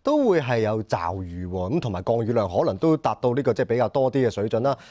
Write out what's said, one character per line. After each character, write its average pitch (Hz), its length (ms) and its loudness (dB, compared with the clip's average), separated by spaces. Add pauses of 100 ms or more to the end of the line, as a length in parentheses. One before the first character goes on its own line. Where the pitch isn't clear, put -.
都 285 240 2
會 175 120 4
係 120 200 0
有 107 240 0
驟 95 400 -4
雨 87 200 -8
喎。 92 300 -4
咁 170 60 0
同 120 100 -6
埋 92 140 -4
降 117 200 0
雨 113 80 -2
量 107 160 2
可 101 160 0
能 104 120 -2
都 160 200 2
達 - 240 -2
到 123 140 0
呢 139 80 0
個 120 100 2
即 127 100 0
係 - 20 2
比 117 120 0
較 120 120 2
多 131 240 0
啲 135 120 2
嘅 110 60 2
水 107 180 -4
準 113 120 0
啦， 135 180 0 (120)